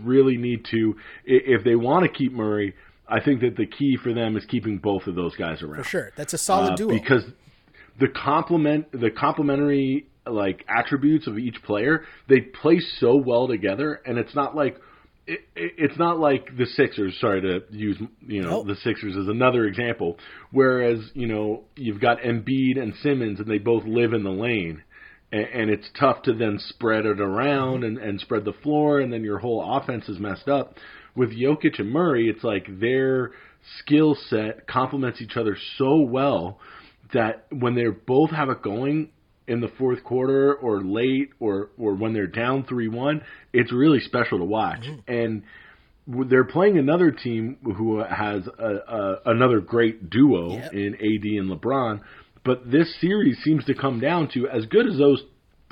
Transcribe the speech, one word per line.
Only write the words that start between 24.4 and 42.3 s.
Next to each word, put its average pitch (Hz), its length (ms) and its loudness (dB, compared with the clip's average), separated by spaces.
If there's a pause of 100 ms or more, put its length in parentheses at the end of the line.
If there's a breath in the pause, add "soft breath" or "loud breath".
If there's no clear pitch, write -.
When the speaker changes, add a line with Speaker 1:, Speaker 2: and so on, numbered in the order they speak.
Speaker 1:
and, 107 220 -2
and 110 180 -2
it's 104 160 -2 (120)
tough 135 240 2
to 127 100 2
then 107 260 -2
spread 110 480 -2
it 101 120 0
around 131 640 0
Speaker 2:
Mm-hmm. 120 40 -4
Speaker 1:
and, 110 120 -4
and 104 240 -6
spread 107 240 -4
the 104 80 -4
floor, 147 460 2
and 127 120 -2
then 113 120 -6
your 104 160 -4
whole 110 380 -2
offense 127 320 -6
is 98 100 -8
messed 101 280 -6
up. 139 280 -2 (400 loud breath)
With 120 160 0
Jokic 139 480 0
and 101 120 -4
Murray, 135 380 2
it's 104 140 -4
like 104 220 -2 (140)
their 131 520 0 (480 loud breath)
skill 151 360 4 (140)
set 110 380 -4
complements 131 540 -2
each 110 160 -12
other 110 200 -2 (200)
so 139 240 4
well 120 580 0 (540 loud breath)
that 113 380 0
when 123 240 0
they 120 120 0
both 131 420 2
have 151 200 -2
it - 120 -4
going 139 480 -2 (380)
in 117 140 -2
the 117 60 -4 (120)
fourth 127 240 0
quarter 135 500 2
or 113 300 -2
late 131 560 0
or, 101 400 -2
or 104 160 0
when 110 180 -2
they're 104 140 -2
down 123 360 -2